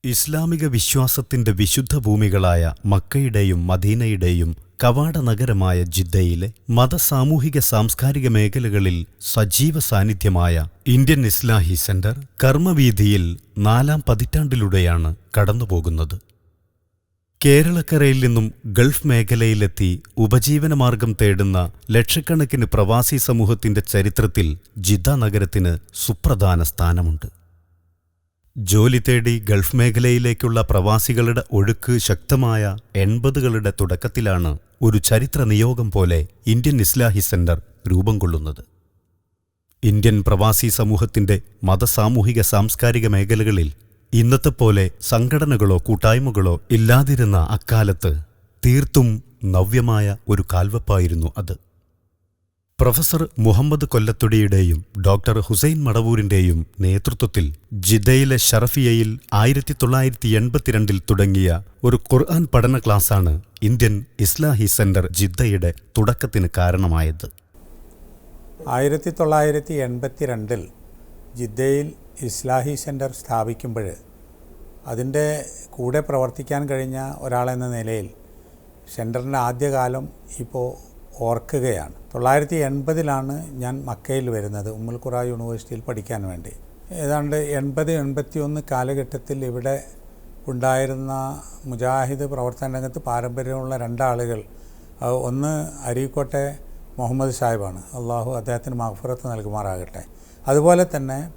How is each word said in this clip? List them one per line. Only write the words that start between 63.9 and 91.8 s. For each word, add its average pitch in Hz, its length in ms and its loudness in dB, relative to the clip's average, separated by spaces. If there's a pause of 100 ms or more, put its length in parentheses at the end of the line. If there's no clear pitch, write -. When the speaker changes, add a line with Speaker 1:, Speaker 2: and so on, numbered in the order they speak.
Speaker 1:
ഇസ്ലാഹി 123 500 0
സെന്റർ 98 280 2 (160)
ജിദ്ദയുടെ 101 500 0 (280)
തുടക്കത്തിന് 107 600 0
കാരണമായത്. 85 720 0 (1500)
Speaker 2:
ആയിരത്തി 143 420 -2
തൊള്ളായിരത്തി 151 560 0 (100)
എൺപത്തിരണ്ടിൽ 123 760 -6 (800)
ജിദ്ദയിൽ 131 480 -2 (400)
ഇസ്ലാഹി 127 460 -4 (100)
സെന്റർ 139 260 -8 (120)
സ്ഥാപിക്കുമ്പോൾ 113 640 -6 (1040)
അതിൻ്റെ 135 360 -4 (420)
കൂടെ 127 380 -4
പ്രവർത്തിക്കാൻ 139 600 -4
കഴിഞ്ഞ 131 300 -6 (240)
ഒരാളെന്ന 123 440 -4 (100)
നിലയിൽ 110 300 -8 (840)
സെന്ററിൻ്റെ 127 540 -6
ആദ്യകാലം 131 580 -4 (380)
ഇപ്പോൾ 123 240 -8 (580)
ഓർക്കുകയാണ്. 117 680 -4 (160)
തൊള്ളായിരത്തി 143 560 0
എൺപതിലാണ് 139 680 -4 (280)
ഞാൻ 123 120 -8 (140)
മക്കയിൽ 131 460 -6
വരുന്നത്, 104 420 -8
ഉമ്മുൽ 113 280 -10
ഖുറ 123 100 -8 (160)
യൂണിവേഴ്സിറ്റിയിൽ 117 560 -10
പഠിക്കാൻ 110 340 -10 (100)
വേണ്ടി. 90 220 -14 (500)
ഏതാണ്ട് 147 340 -4 (220)
എൺപത് 139 320 -4 (120)
എൺപത്തിയൊന്ന് 143 580 -6 (100)
കാലഘട്ടത്തിൽ 135 680 -6 (100)
ഇവിടെ 123 260 -6 (800)
ഉണ്ടായിരുന്ന 131 600 -4 (580)
മുജാഹിദ് 131 640 -4